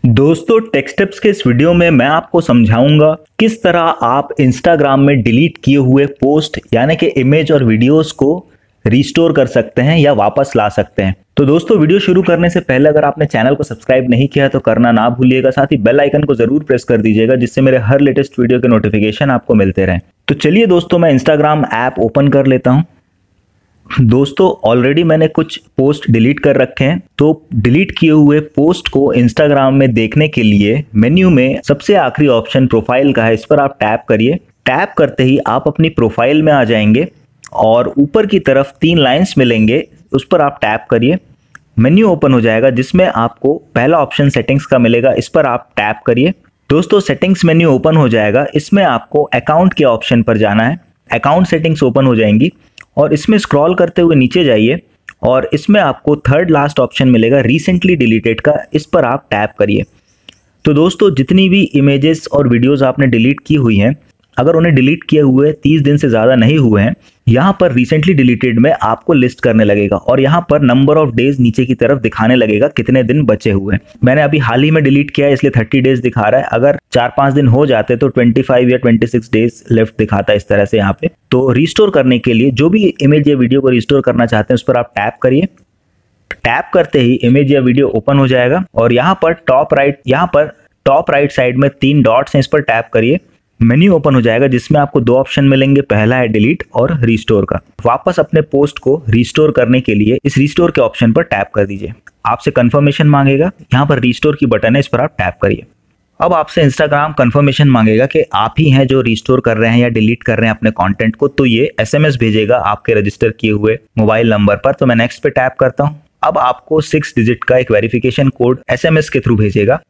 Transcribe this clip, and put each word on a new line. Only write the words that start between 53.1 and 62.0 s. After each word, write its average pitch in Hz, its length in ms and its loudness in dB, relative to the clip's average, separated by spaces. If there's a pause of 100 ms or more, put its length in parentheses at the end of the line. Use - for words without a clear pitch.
इसमें 214 240 0
scroll 160 380 0
करते 175 260 0
हुए 165 140 2
नीचे 135 280 2
जाइए 123 360 0 (440)
और 127 300 0
इसमें 202 280 0
आपको 147 380 -2
third 160 320 0
last 147 280 0
option 131 280 -2
मिलेगा 120 340 2
recently 175 560 0
deleted 113 440 0
का, 147 120 0 (200)
इस 151 120 -2
पर 160 200 0
आप 120 260 -6
tap 104 280 -4
करिए। 101 240 0 (840)
तो 151 80 2
दोस्तों, 175 420 2
जितनी 185 340 0
भी 196 140 2
images 139 720 0